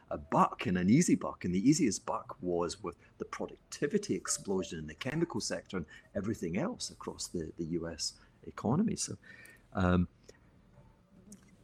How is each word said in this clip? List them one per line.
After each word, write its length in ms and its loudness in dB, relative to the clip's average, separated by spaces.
a 80 -4
buck 480 2
and 120 2
an 120 4
easy 240 8
buck. 320 0
And 80 0
the 160 4
easiest 360 2
buck 360 -4
was 400 -2
with 140 -6
the 60 -6
productivity 920 -4
explosion 640 -2
in 80 -8
the 80 -10
chemical 440 -2
sector 380 -4
and 80 -2
everything 420 -2
else 320 -2
across 380 -10
the, 320 -6
the 60 -4
U 220 -2
S 260 -6
economy. 480 2
So, 220 -4
um, 340 6